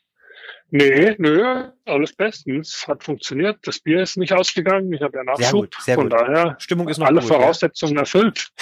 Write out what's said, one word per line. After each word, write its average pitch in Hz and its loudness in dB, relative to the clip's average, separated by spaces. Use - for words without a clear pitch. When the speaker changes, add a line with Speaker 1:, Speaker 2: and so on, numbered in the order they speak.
Speaker 1:
Nee, 143 4
nö, 214 2
alles 151 -2
bestens. 160 -6
Hat 160 -6
funktioniert. 160 -4
Das - -8
Bier 165 0
ist 180 -6
nicht 180 -4
ausgegangen. 185 0
Ich 143 -6
hab 147 -4
ja 135 -8
Speaker 2:
Sehr - -16
Speaker 1:
Nachschub. 127 0
Speaker 2:
gut, - -18
sehr 127 0
Speaker 1:
Von 127 2
Speaker 2:
gut. 117 2
Speaker 1:
daher 151 0
Speaker 2:
Stimmung 175 -4
ist 151 -6
noch 151 0
Speaker 1:
alle 156 6
Speaker 2:
gut, 123 0
ja. 160 4
Speaker 1:
Voraussetzungen 151 2
erfüllt. 185 0